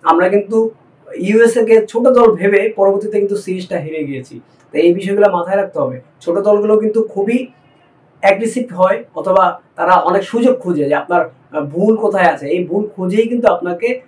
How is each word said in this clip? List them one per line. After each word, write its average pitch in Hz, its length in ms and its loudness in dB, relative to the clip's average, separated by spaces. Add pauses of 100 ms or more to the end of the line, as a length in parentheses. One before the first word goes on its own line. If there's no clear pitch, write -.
আমরা 170 260 2
কিন্তু 208 420 0 (440)
ইউএসএ 226 500 2
কে 220 220 4
ছোট 233 160 -4
দল 240 320 4
ভেবে 202 420 0
পরবর্তীতে 202 420 0
কিন্তু 202 180 -2
সিরিজটা 185 420 -6
হেরে 156 260 -8
গিয়েছি। 131 360 -12 (320)
তাই 151 100 0
এই 175 120 4
বিষয়গুলো 196 380 0
মাথায় 180 240 -2
রাখতে 190 240 -2
হবে। 131 200 -6 (200)
ছোট 170 180 -2
দলগুলো 208 400 2
কিন্তু 220 240 0
খুবই 233 440 -2 (760)
aggressive 208 540 0
হয় 185 300 0 (100)
অথবা 185 460 0 (160)
তারা 175 160 0
অনেক 180 300 2
সুযোগ 240 360 0
খুঁজে 156 260 -2
যে 147 100 0
আপনার, 175 360 -2 (220)
আহ, 151 80 -4
ভুল 175 360 0
কোথায় 196 280 0
আছে, 143 240 0
এই 175 160 -2
ভুল 208 220 -4
খুঁজেই 202 420 -2
কিন্তু 240 200 0
আপনাকে 196 600 -2